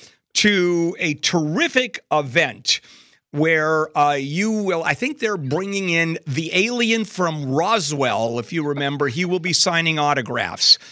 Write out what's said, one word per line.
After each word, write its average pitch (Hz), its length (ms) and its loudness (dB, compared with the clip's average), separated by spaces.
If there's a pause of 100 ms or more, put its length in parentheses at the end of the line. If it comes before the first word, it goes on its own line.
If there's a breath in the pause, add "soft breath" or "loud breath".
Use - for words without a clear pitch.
(360 loud breath)
to 175 640 2
a 156 160 -2
terrific 220 840 -2 (120)
event 139 680 0 (500 loud breath)
where, 156 680 0
uh, 147 160 4
you 151 380 -2
will, 185 320 -2
I 151 100 0
think 269 240 -4
they're 214 200 -2
bringing 185 520 -4
in 165 380 0
the 156 260 -4
alien 226 500 2
from 160 460 -4
Roswell, 135 880 0
if 120 160 -6
you 160 100 -2
remember. 143 440 -2
He 151 180 -2
will 175 140 -2
be 170 140 -4
signing 165 440 2
autographs, 127 800 2 (140 loud breath)